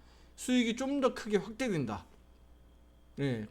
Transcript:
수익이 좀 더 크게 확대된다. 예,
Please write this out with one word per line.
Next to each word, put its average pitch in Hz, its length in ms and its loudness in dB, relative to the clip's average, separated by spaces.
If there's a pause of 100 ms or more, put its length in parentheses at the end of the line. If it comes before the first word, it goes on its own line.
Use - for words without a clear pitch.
(360)
수익이 240 400 2
좀 269 240 -2
더 247 140 4
크게 214 220 -2
확대된다. 170 680 -2 (1120)
예, 123 320 -2